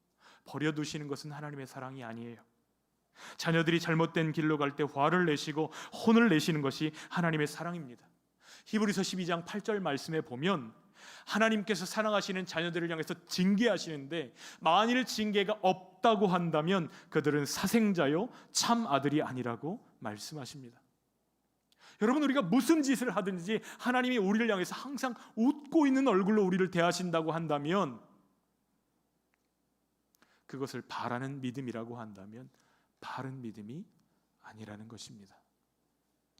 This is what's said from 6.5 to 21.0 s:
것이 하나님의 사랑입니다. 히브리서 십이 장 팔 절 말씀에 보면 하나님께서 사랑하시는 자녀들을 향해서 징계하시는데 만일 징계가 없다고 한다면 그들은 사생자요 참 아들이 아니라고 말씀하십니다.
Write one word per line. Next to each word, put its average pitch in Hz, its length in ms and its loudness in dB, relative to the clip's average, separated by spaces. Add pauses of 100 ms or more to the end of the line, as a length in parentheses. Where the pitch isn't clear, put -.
것이 151 300 -2 (180)
하나님의 160 360 0
사랑입니다. 160 600 -10 (580)
히브리서 208 360 2
십이 185 240 -4
장 170 180 -2
팔 208 160 -8
절 208 200 -2
말씀에 160 420 -2
보면 135 520 -2 (520)
하나님께서 208 600 0
사랑하시는 202 580 -2
자녀들을 170 460 -2
향해서 165 240 -4 (120)
징계하시는데 165 1080 0 (260)
만일 226 440 4
징계가 208 580 0
없다고 196 640 4
한다면 170 640 2 (180)
그들은 147 380 2
사생자요 196 840 2 (240)
참 233 340 2
아들이 139 360 2
아니라고 127 640 -6 (140)
말씀하십니다. 120 800 -12 (1200)